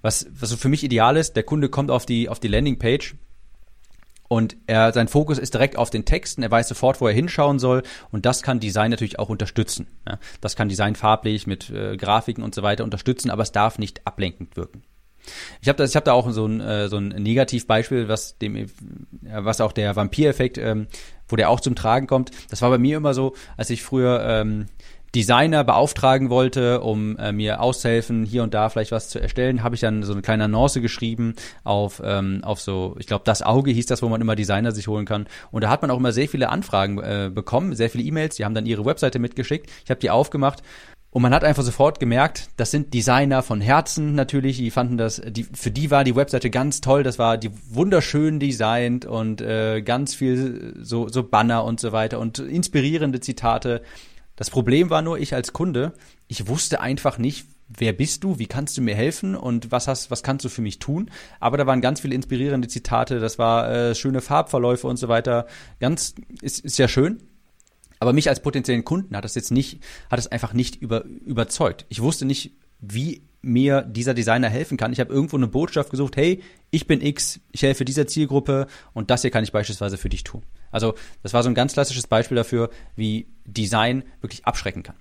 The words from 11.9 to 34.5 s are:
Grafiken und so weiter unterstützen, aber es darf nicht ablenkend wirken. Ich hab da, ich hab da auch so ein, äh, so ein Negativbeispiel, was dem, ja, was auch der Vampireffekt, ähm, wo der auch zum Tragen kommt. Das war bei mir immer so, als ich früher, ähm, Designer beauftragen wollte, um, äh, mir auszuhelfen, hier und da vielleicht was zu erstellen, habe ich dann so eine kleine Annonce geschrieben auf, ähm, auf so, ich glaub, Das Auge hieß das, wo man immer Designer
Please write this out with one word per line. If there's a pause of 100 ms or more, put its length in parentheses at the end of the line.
Grafiken
und
so
weiter
unterstützen,
aber
es
darf
nicht
ablenkend
wirken. (800)
Ich
hab
da,
ich
hab
da
auch
so
ein,
äh,
so
ein
Negativbeispiel,
was
dem,
ja,
was
auch
der
Vampireffekt,
ähm, (420)
wo
der
auch
zum
Tragen
kommt. (200)
Das
war
bei
mir
immer
so, (220)
als
ich
früher,
ähm, (480)
Designer
beauftragen
wollte,
um,
äh,
mir
auszuhelfen,
hier
und
da
vielleicht
was
zu
erstellen,
habe
ich
dann
so
eine
kleine
Annonce
geschrieben (300)
auf,
ähm,
auf
so,
ich
glaub,
Das
Auge
hieß
das,
wo
man
immer
Designer